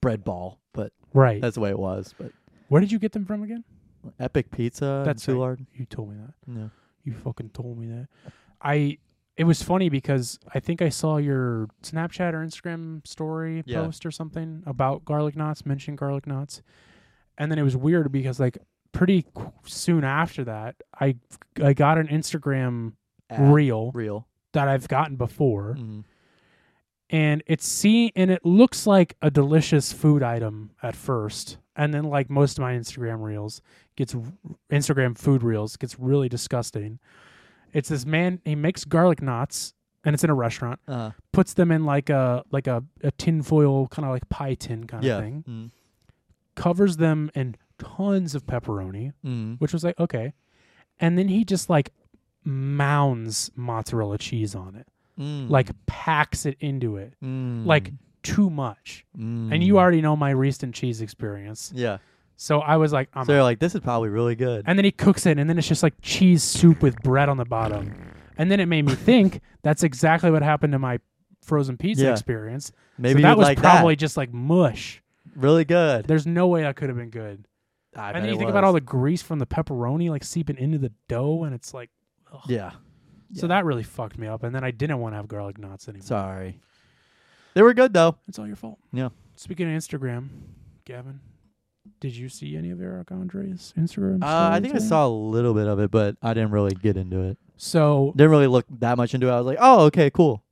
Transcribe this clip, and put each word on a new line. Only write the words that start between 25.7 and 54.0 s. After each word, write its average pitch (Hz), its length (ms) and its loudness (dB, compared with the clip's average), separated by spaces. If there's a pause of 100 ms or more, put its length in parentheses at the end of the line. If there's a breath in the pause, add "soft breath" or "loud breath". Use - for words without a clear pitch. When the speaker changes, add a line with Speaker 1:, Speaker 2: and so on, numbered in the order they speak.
Speaker 1:
Mm-hmm. 110 220 -12 (1080)
Speaker 2:
And 156 360 0
it's 160 200 -2
see-, 226 500 2
and 185 140 2
it 185 140 0
looks 202 420 4
like 190 360 4
a 151 80 4
delicious 147 640 2
food 147 300 4
item 113 480 -4 (120)
at 117 140 -8
first. - 640 -6 (180)
And 151 180 -2
then, 147 100 -2
like 143 240 -2
most 143 300 2
of - 40 -4
my 127 100 -4
Instagram 117 500 -8
reels, 107 400 -10 (340 soft breath)
gets 135 180 -6
r-, 120 80 -6 (500)
Instagram 135 440 0
food 135 280 0
reels, 110 320 -4
gets - 220 -12
really 131 300 0
disgusting. 117 720 -8 (720 soft breath)
It's 147 180 -4
this 139 140 -4
man, 175 400 -2
he 151 120 -4
makes 151 280 -4
garlic 165 380 2
knots, 127 520 -6 (300)
and 151 100 2
it's 143 100 -2
in 160 60 4
a 147 40 4
restaurant, - 540 -4
Speaker 1:
Uh-huh. 120 220 -8 (220)
Speaker 2:
puts - 220 2
them 170 160 2
in, 160 140 2
like, 143 260 -2
a, 131 400 0
like, 139 160 -4
a, 120 160 -2 (200)
a 143 100 -2
tinfoil, 147 760 2
kinda 143 220 -6
like 127 180 -6
pie 135 260 -6
tin 117 320 -10
kinda 117 200 -6
Speaker 1:
Yeah. 110 140 0
Speaker 2:
thing, 131 280 -10
Speaker 1:
Mm-hmm. 113 180 -12 (880)
Speaker 2:
covers 175 400 2
them 156 380 0
in 131 200 -4 (240)
tons 190 560 -4
of 139 120 -6
pepperoni, 104 680 -6 (120)
Speaker 1:
Mm-hmm. 117 300 -6
Speaker 2:
which 143 180 -4
was 165 120 -6
like, 175 160 -4
okay. 131 320 -4 (680)
And 170 180 2
then 190 120 2
he 202 160 2
just, 185 260 -4
like, 151 220 2 (520)
mounds 139 1080 -2
mozzarella 113 640 -4